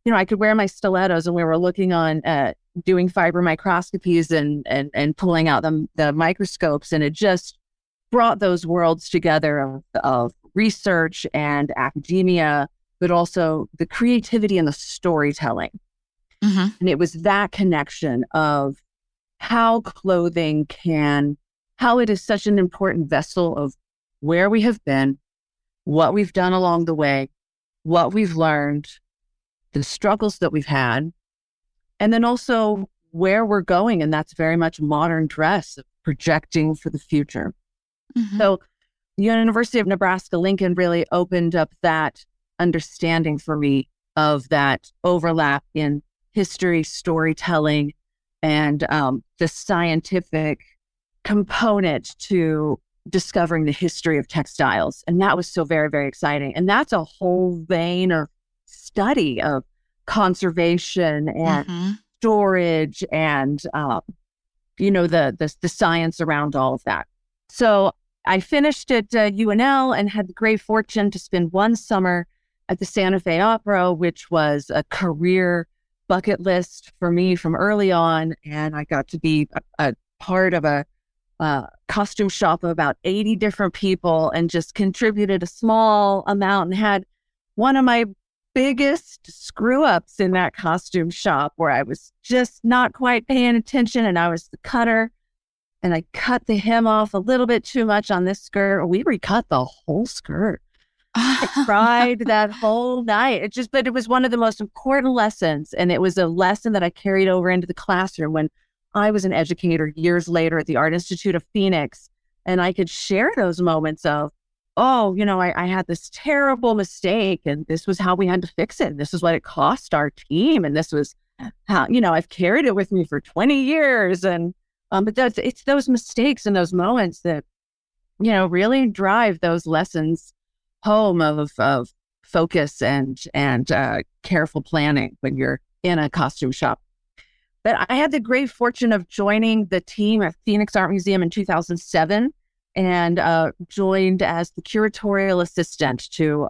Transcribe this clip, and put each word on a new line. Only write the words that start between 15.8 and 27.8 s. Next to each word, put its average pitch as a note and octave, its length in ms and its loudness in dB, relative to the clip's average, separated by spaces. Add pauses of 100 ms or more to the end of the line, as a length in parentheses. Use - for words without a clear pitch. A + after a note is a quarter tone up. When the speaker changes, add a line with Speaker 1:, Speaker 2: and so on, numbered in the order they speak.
Speaker 2:
Mm-hmm. F#3+ 220 2 (140)
Speaker 1:
And F3+ 80 0
it D3 100 0
was E3 160 0
that G3 360 0
connection D3+ 840 -2
of D3 440 0 (600)
how A3+ 420 2
clothing E3+ 840 0
can, D3 720 0 (380)
how B3 220 2
it A#3 120 2
is G3 120 0
such G3+ 240 -2
an G#3 120 4
important F3+ 500 0
vessel D#3 480 -2
of C#3+ 180 -6 (460)
where E3+ 300 2
we A3 100 4
have A3 240 0
been, C#3 340 0 (640)
what D3+ 280 2
we've G3+ 220 -2
done F#3 180 2
along F3 320 2
the E3 100 -2
way, C#3 360 0 (540)